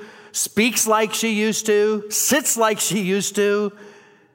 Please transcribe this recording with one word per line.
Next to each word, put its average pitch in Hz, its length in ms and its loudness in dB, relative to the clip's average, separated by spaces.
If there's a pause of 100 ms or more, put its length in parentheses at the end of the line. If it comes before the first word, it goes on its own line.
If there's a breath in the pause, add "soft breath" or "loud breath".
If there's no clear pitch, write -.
(340 loud breath)
speaks - 540 0
like 220 260 2
she 226 200 -2
used 214 320 0
to, 208 440 2
sits - 460 0
like 220 240 0
she 202 220 -2
used 190 340 -2
to. 202 380 0 (600 loud breath)